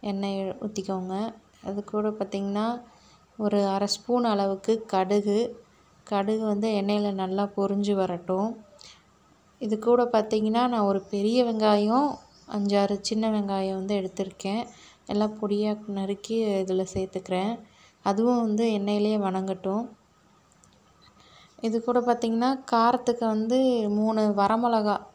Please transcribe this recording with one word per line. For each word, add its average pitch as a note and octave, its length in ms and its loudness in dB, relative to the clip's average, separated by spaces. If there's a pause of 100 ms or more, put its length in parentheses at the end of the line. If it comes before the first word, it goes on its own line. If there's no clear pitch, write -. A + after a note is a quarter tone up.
எண்ணெய் G3 380 -4 (200)
ஊத்திக்கோங்க. F#3+ 520 -6 (500)
அது G3+ 200 -6
கூட G#3 260 -2
பார்த்தீங்கன்னா, G3+ 560 -4 (760)
ஒரு G#3 280 2
அரை G3 200 0
ஸ்பூன் A#3+ 380 0
அளவுக்கு G3 480 0 (120)
கடுகு. G3+ 540 2 (680)
கடுகு G#3 380 0
வந்து G#3+ 340 0
எண்ணெயில் G3+ 420 0
நல்லா F#3+ 240 0
பொரிஞ்சு G3+ 500 0
வரட்டும். F#3 540 -2 (1120)
இது G#3+ 180 -2
கூட A#3+ 260 4
பார்த்தீங்கன்னா, A3 640 2
நான் A3 240 2
ஒரு G3 100 0 (100)
பெரிய A3 340 2
வெங்காயம், G#3+ 640 2 (380)
அஞ்சாறு G3+ 540 0
சின்ன A3 280 -2
வெங்காயம் G3 500 -2
வந்து G3 160 -2
எடுத்திருக்கேன். G3 680 -4 (440)
எல்லாம் G#3+ 340 -2
பொடியா G#3 320 0 (160)
நறுக்கி G3 500 -4 (220)
இதில் F#3 340 -2
சேர்த்துக்கிறேன். F#3+ 640 -4 (500)
அதுவும் A3+ 380 2
வந்து A3 280 2
எண்ணெயிலேயே G#3 480 0
வணங்கட்டும். F#3+ 680 -2 (1700)
இது A3+ 200 0
கூட A#3+ 200 2
பார்த்தீங்கன்னா, A#3+ 500 0 (160)
காரத்துக்கு A#3+ 600 2
வந்து A3 320 2 (320)
மூணு G#3+ 320 2 (100)
வரமிளகா G#3+ 680 2 (180)